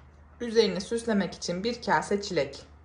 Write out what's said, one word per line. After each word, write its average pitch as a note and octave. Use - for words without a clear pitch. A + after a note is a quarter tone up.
Üzerini G#3+
süslemek G#3
için F3+
bir A#3+
kase G3+
çilek. D3